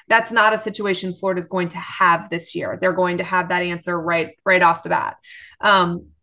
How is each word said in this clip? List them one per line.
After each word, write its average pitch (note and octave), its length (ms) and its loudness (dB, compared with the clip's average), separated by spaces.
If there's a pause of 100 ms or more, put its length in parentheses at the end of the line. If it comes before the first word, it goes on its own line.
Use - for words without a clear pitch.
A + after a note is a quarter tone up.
That's A3 240 2
not A3 200 4
a G#3+ 60 0
situation G3 560 -4
Florida's F3+ 320 -4
going F3+ 240 -2
to F3 80 -12
have E3+ 500 0
this E3 260 -6
year. E3+ 260 -6
They're F#3 120 2
going F3 260 0
to F#3 60 -6
have F3+ 240 -2
that F3+ 140 0
answer F3 360 -4
right, E3 340 -2 (120)
right F#3 180 4
off E3 200 4
the - 60 -10
bat. - 280 -2 (440)
Um, F3+ 480 2 (140)